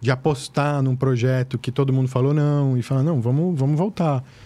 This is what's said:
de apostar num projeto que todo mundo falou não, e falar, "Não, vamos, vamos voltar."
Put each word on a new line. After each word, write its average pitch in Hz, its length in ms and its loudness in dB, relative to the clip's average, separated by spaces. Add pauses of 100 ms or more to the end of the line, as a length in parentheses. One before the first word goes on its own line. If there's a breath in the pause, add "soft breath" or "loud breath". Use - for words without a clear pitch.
de 117 100 0
apostar 143 720 0
num 131 140 2
projeto 127 640 0
que - 120 -6
todo 135 220 0
mundo 131 160 2
falou 127 240 0
não, 147 440 2
e 120 60 -2
falar, 135 200 -2
"Não, 151 180 0
vamos, 147 360 0
vamos 139 220 0
voltar." 165 460 -2 (220 loud breath)